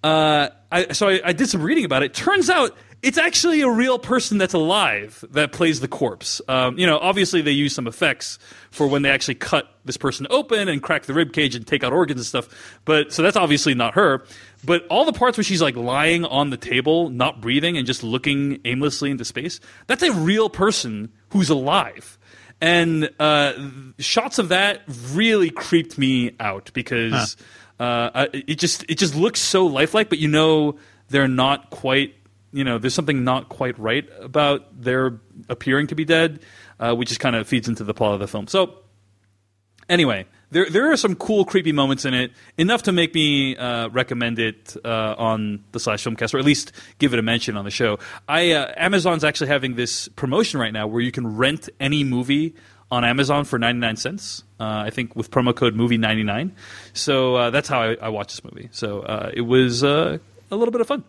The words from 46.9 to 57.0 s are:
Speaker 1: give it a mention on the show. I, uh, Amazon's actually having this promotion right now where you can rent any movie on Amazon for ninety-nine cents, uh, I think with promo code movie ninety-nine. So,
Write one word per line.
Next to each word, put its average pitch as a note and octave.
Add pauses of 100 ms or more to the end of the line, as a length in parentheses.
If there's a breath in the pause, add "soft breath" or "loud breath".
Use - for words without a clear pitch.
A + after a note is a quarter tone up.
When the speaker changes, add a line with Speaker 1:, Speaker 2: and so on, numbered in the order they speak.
Speaker 1:
give C3+
it A#2
a -
mention A2+
on G2+
the G2+
show. G#2+ (280 loud breath)
I, E3
uh, D3
Amazon's F3
actually D3
having C3
this A#2+
promotion D3
right A2+
now G#2+
where A#2
you B2
can A2+
rent C3+ (100)
any C#3+
movie C#3 (360 soft breath)
on A#2+
Amazon C#3
for B2+
ninety-nine A#2
cents, - (160)
uh, A2+
I G#2+
think A#2+
with A2+
promo B2
code A#2
movie A#2
ninety-nine. A2 (380 loud breath)
So, C3